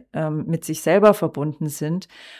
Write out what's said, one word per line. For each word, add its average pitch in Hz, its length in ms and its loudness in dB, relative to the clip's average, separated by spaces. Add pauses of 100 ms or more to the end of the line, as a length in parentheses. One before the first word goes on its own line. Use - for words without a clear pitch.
(120)
ähm, 156 340 -4
mit 160 180 -4
sich 160 180 -8
selber 202 320 6
verbunden 151 540 -4
sind, 156 380 -6 (340)